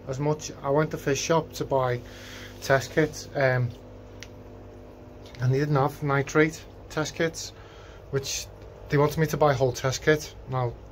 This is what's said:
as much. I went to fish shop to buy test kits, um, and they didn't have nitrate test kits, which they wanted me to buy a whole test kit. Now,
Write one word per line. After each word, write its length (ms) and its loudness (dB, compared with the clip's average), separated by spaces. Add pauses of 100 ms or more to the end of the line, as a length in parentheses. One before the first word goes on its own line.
as 120 -4
much. 320 -2 (100)
I 80 -2
went 220 4
to 80 -6
fish 200 0
shop 340 2
to 120 -4
buy 340 2 (640)
test 300 2
kits, 420 0
um, 360 4 (1700)
and 100 4
they 60 4
didn't 180 2
have 280 2
nitrate 600 4 (280)
test 240 -2
kits, 380 -2 (580)
which 340 -4 (440)
they 80 4
wanted 200 4
me 100 4
to 100 -2
buy 160 8
a 20 0
whole 180 4
test 300 -2
kit. 320 4 (120)
Now, 260 0 (180)